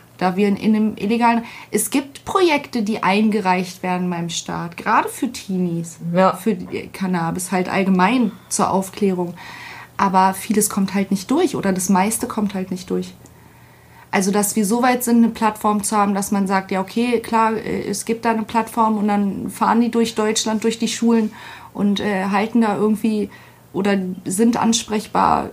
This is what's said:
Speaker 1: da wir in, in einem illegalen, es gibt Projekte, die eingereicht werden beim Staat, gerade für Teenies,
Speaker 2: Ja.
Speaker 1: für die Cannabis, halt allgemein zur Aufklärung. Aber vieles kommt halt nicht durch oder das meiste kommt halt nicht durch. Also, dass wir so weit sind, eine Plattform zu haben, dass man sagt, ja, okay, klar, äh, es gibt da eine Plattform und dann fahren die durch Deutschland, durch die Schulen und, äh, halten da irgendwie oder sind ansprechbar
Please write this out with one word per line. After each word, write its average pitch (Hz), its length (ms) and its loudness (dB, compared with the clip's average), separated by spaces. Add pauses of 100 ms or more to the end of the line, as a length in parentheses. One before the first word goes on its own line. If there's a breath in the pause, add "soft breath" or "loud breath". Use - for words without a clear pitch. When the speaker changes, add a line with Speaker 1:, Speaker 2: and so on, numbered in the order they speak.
(180)
Speaker 1:
da 180 180 0
wir 202 120 4
in, 196 80 2
in 214 200 2
einem 214 200 2
illegalen, 233 480 2 (260 loud breath)
es 214 200 -2
gibt - 340 -4
Projekte, 294 580 2
die 208 200 -2
eingereicht 190 800 2
werden 180 280 -2
beim 170 180 -4
Staat, 170 480 -8
gerade 269 320 0
für - 240 -6
Teenies, 175 640 -4 (160)
Speaker 2:
Ja. 185 200 4
Speaker 1:
für 214 200 -2
die 180 340 -8
Cannabis, 180 640 -4
halt 185 160 0
allgemein 190 640 2 (160)
zur - 220 0
Aufklärung. 185 640 -2 (640 loud breath)
Aber 190 380 4
vieles 208 360 0
kommt 190 240 0
halt 196 160 0
nicht 196 200 -2
durch 330 260 2
oder 190 160 0
das 185 160 -2
meiste 202 380 2
kommt 208 280 -2
halt 185 160 -6
nicht 185 200 -8
durch. 185 240 -4 (960 loud breath)
Also, 202 200 0
dass 208 240 0
wir 220 120 0
so 240 160 0
weit 247 200 2
sind, 240 160 2
eine 226 100 6
Plattform 214 540 0
zu 214 140 -2
haben, 202 180 2
dass 196 160 -4
man 196 160 0
sagt, 190 240 0
ja, 190 100 -2
okay, 233 400 0
klar, 226 340 2
äh, 190 340 -4
es - 160 -4
gibt 226 200 -4
da 233 60 2
eine 220 140 0
Plattform 220 540 0
und 208 100 0
dann 202 420 0
fahren 214 300 2
die 233 100 2
durch 233 240 0
Deutschland, 220 500 0
durch 226 140 0
die 226 100 -2
Schulen 226 440 2 (400 loud breath)
und, 202 280 0
äh, 196 260 0
halten 214 340 2
da 208 160 4
irgendwie 214 540 0 (420 loud breath)
oder 196 240 2 (280)
sind 220 320 2
ansprechbar 208 960 0